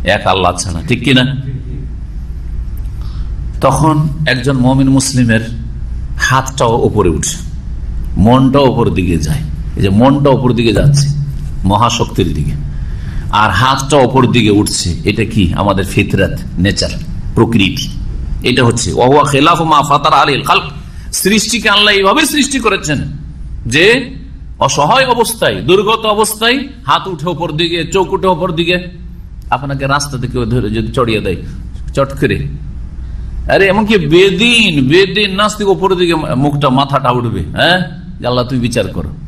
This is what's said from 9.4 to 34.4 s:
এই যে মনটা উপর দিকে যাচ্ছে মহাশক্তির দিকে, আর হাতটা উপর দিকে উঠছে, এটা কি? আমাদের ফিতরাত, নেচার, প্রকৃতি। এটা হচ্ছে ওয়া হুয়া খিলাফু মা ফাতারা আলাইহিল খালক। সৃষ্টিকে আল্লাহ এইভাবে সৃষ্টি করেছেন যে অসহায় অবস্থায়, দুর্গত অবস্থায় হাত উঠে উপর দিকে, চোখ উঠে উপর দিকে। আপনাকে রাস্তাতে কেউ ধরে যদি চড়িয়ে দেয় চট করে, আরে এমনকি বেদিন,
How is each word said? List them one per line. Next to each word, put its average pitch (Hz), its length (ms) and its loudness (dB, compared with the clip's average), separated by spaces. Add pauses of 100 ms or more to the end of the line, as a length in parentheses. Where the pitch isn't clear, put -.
এই - 60 -2
যে 98 80 2
মনটা 135 400 4
উপর 120 240 2
দিকে 113 200 2
যাচ্ছে 101 340 4 (560)
মহাশক্তির 101 680 2
দিকে, 73 180 -2 (800)
আর 104 200 4
হাতটা 135 460 2
উপর 127 300 4
দিকে 107 220 4
উঠছে, 95 540 0
এটা 104 220 0
কি? 92 280 2
আমাদের 98 320 0
ফিতরাত, - 540 0 (180)
নেচার, 98 320 0 (460)
প্রকৃতি। 113 520 0 (560)
এটা 123 220 2
হচ্ছে 113 280 0
ওয়া 117 140 2
হুয়া 143 160 6
খিলাফু 147 400 2
মা 151 200 4
ফাতারা 147 320 2
আলাইহিল 139 280 2
খালক। 165 200 2 (500)
সৃষ্টিকে 208 560 0
আল্লাহ 208 240 2
এইভাবে 202 320 4
সৃষ্টি 269 340 0
করেছেন 180 440 -2 (640)
যে 202 480 2 (440)
অসহায় 170 460 2
অবস্থায়, 185 560 0
দুর্গত 208 440 2
অবস্থায় 220 640 0 (180)
হাত 156 220 0
উঠে 170 220 -6
উপর 160 220 -4
দিকে, 165 400 -2
চোখ 185 220 0
উঠে 190 140 0
উপর 180 240 0
দিকে। 175 360 -2 (640)
আপনাকে 139 380 -4
রাস্তাতে 135 400 -2
কেউ 123 180 -2
ধরে 120 240 0
যদি 110 180 -2
চড়িয়ে 113 340 0
দেয় 95 140 -2 (580)
চট 139 260 -2
করে, 104 280 -2 (1040)
আরে 180 160 4
এমনকি 208 300 2
বেদিন, 180 920 4